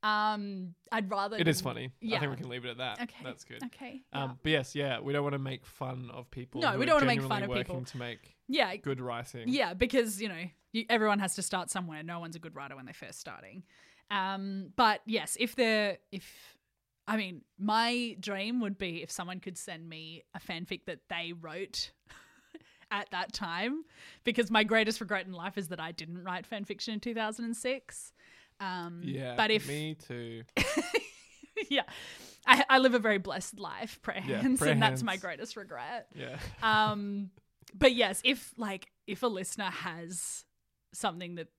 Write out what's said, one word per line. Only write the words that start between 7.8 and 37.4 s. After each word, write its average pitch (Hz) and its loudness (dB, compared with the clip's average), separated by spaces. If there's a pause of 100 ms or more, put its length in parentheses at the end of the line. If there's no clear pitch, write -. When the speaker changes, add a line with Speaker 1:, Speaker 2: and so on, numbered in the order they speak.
Speaker 2:
to - -12
make 120 -10 (120)
Speaker 1:
Yeah. 240 2
Speaker 2:
good 139 -4
writing. 120 -6
Speaker 1:
Yeah, 247 2
because, 226 2
you 220 -2
know, 170 -8 (300)
you, 220 0
everyone 214 6
has 190 2
to 202 -2
start 175 -2
somewhere. 160 -4
No 170 -6
one's 165 -8
a 165 -10
good 160 -14
writer 139 -10
when 131 -14
they're 135 -14
first - -14
starting. 107 -12 (480)
Um, 196 -2
but 214 6
yes, 214 0
if 240 0
they're, 214 4 (140)
if, 190 -8 (840)
I 220 2
mean, 185 -4 (160)
my 226 2
dream 208 -2
would 202 0
be 170 -4
if 165 -10
someone 180 -6
could 180 -10
send 165 -10
me 160 -14 (120)
a 185 -10
fanfic 175 -6
that 175 -8 (100)
they 170 -4
wrote 165 -6 (180)
<laughs> - -18
at 208 -4
that 180 -4
time, 214 -4 (380)
because 233 2
my 220 8
greatest 220 4
regret 190 -2
in 185 -10
life 180 -8
is 180 -6
that 170 -6
I 160 -6
didn't 170 -10
write 185 -6
fanfiction 208 -6
in 214 -2
two 233 -4
thousand 220 -2
and 226 -2
six. - -6 (500)
Um, 175 -6
Speaker 2:
Yeah, 135 -2
Speaker 1:
but 214 4
if 214 4
Speaker 2:
me 151 -2
too. 117 -8 (120)
Speaker 1:
<laughs> - 4 (1040)
Yeah. 277 4 (640)
I, 254 10
I 269 10
live 262 8
a 247 6
very 208 4
blessed 190 -4
life, - -8
prayer - -6
Speaker 2:
Yeah, 127 0
Speaker 1:
hands, 262 4
Speaker 2:
prayer - 6
Speaker 1:
and 147 6
that's 214 4
my 202 0
Speaker 2:
hands. 190 -6
Speaker 1:
greatest 185 -8
regret. 175 -8
Speaker 2:
Yeah. 131 -8 (240)
Speaker 1:
Um, 208 2 (420)